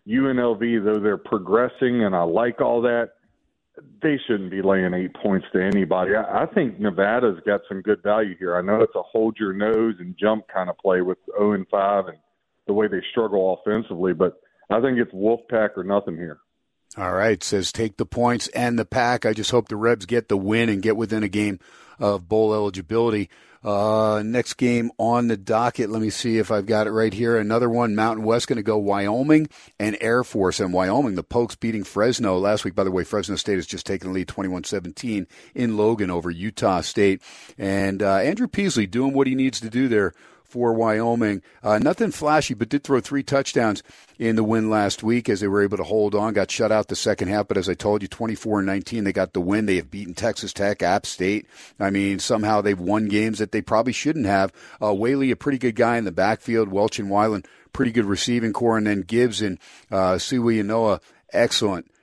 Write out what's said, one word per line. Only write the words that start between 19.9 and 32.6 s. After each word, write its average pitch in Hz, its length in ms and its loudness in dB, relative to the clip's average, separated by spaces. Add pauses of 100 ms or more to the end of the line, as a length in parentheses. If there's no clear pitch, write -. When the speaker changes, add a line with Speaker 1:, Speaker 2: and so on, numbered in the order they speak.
Speaker 2:
get 117 240 -2
the 101 80 2
win 110 320 2
and 98 140 0
get 107 140 2
within 110 260 -2
a 104 60 0
game 101 300 -2 (400)
of 101 300 0
bowl 107 240 4
eligibility. 104 800 -2 (320)
Uh, 107 640 2
next 117 300 -2
game 120 420 2
on 117 320 0
the 113 80 0
docket, 113 540 0
let 110 100 -4
me 110 80 -2
see 113 300 -2
if 104 120 0
I've 101 140 0
got 107 220 0
it 104 60 -4
right 110 200 0
here. 117 240 0
Another 113 320 0
one, 117 260 0
Mountain 110 300 0
West 113 240 2
gonna 117 140 -2
go 107 160 0
Wyoming 110 720 2 (300)
and 104 220 -2
Air 120 240 2
Force. 92 360 0
And 92 120 -2
Wyoming, 98 420 0
the 85 80 -4
Pokes 120 340 -2
beating 110 280 -4
Fresno 107 540 0
last 101 260 0